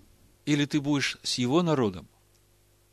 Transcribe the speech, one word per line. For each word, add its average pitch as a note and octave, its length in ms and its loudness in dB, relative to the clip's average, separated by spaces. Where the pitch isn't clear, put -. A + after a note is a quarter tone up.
Или D3 180 2
ты D3 160 -2
будешь C#3+ 420 -2
с - 160 -6
его B2+ 240 2
народом, A#2+ 440 0